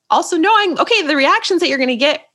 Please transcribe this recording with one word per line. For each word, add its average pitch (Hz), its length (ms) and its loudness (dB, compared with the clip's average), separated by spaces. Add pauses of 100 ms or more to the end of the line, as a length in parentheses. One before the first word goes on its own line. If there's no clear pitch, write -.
Also 330 280 0
knowing, 403 420 2
okay, 440 240 0
the 302 120 -2
reactions 349 460 0
that 330 80 0
you're 269 100 -2
gonna 254 160 -2
get 277 400 -2